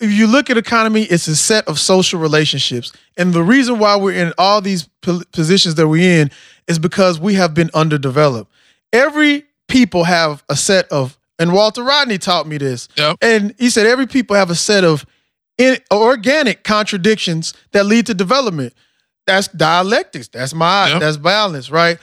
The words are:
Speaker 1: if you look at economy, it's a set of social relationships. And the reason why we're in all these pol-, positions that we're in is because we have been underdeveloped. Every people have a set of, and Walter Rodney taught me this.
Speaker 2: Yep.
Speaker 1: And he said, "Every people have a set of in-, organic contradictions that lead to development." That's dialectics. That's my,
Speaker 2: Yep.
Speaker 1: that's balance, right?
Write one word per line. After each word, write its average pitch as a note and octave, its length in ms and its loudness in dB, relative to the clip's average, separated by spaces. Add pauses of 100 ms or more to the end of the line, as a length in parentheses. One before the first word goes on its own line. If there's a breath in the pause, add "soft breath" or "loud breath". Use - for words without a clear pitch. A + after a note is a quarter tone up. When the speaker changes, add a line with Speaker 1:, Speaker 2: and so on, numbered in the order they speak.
Speaker 1:
if G#3+ 120 -2
you A3 140 4
look C4 220 2
at B3+ 80 0
economy, A3 460 0
it's E3+ 260 -2
a D#3 80 -2
set G#3+ 320 0
of D3+ 100 -6
social F#3+ 420 0
relationships. D3 720 -2 (260 soft breath)
And F3+ 160 0
the E3+ 80 2
reason A#3+ 360 2
why G#3 180 2
we're G3 200 -2
in F3 220 -2
all G3 240 2
these F#3+ 260 -4 (140)
pol-, F3 200 -2 (100)
positions F3 420 0
that D#3+ 140 2
we're E3+ 340 4
in C#3+ 80 0 (360 soft breath)
is E3+ 120 -2
because F3 420 0
we G3 140 0
have F3+ 200 0
been E3 200 0
underdeveloped. C#3+ 760 0 (420)
Every D4 520 2 (240)
people A#3 360 2
have E3 440 0
a C#3+ 80 -4
set F#3+ 340 0
of, C3 280 -4 (200)
and E3+ 140 0
Walter G#3+ 300 2
Rodney C4 360 -2
taught E3+ 280 -2
me D3+ 120 -8
this. C3 380 -6
Speaker 2:
Yep. D3+ 260 -2
Speaker 1:
And G#3+ 360 2
he B3 120 0
said, G#3+ 160 2
"Every B3+ 200 2
people A3+ 280 -2
have F#3+ 160 2
a E3+ 40 -4
set G3+ 280 0
of D#3+ 220 0 (540)
in-, B3+ 200 2 (140)
organic A#3 720 0
contradictions G3+ 880 -2 (180 soft breath)
that G3+ 140 2
lead A3+ 200 2
to A#3 80 -4
development." F#3 600 -2 (520)
That's G3 220 0
dialectics. F3 800 -2
That's C3 260 -8
my, F3 340 2
Speaker 2:
Yep. D#3 120 0
Speaker 1:
that's D3+ 180 -2
balance, E3 520 -2
right? E3+ 320 0